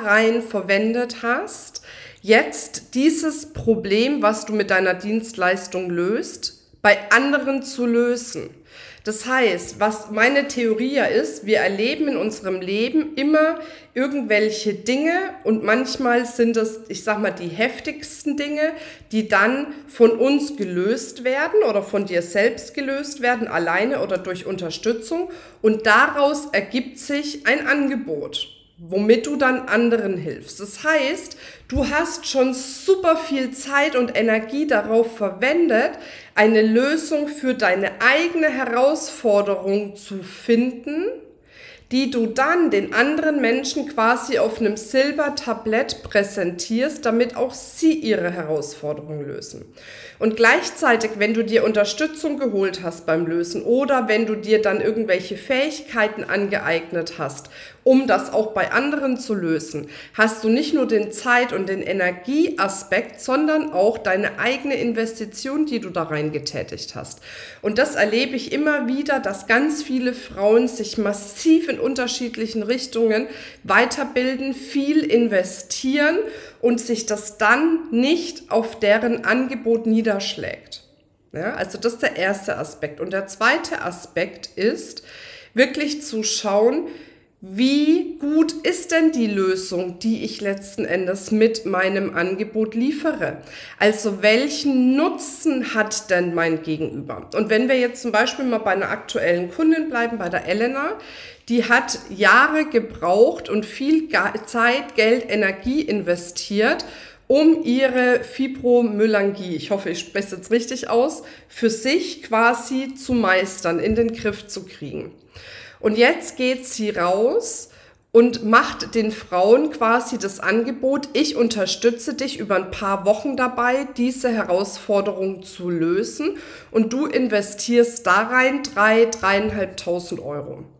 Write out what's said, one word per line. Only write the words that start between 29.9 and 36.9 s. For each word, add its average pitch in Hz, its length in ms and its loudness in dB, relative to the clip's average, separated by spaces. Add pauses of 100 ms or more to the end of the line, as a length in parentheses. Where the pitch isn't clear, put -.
hilfst. 151 440 -10
Das - 240 -10
heißt, 311 520 0 (300)
du 262 240 -2
hast 320 360 -2
schon 262 280 2
super 349 600 2
viel 269 340 -2
Zeit 277 460 0
und 240 200 0
Energie 226 520 0
darauf 226 480 2
verwendet, 240 760 2 (440)
eine 220 260 6
Lösung 294 640 2